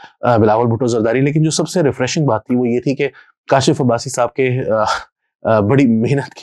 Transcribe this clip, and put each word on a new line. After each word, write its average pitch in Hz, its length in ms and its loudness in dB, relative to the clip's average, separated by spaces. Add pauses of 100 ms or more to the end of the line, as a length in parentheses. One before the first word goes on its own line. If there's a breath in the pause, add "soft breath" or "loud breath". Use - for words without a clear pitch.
(240 loud breath)
अ, 120 140 4
बिलावल 110 280 2
भुट्टो 117 200 0
जरदारी। 117 340 0
लेकिन 147 240 0
जो 156 60 0
सबसे 170 320 -2
रिफ्रेशिंग 156 440 -2
बात 110 240 0
थी 123 60 0
वो 123 80 0
ये 120 160 -2
थी 135 140 -2
कि 143 140 -2 (400 loud breath)
काशिफ 139 320 2
अब्बासी 123 300 -2
साहब 120 180 -2
के, 127 320 -2
अ, 107 260 -2 (600 loud breath)
अ, 110 140 2
बड़ी 139 260 2
मेहनत 120 440 0 (120)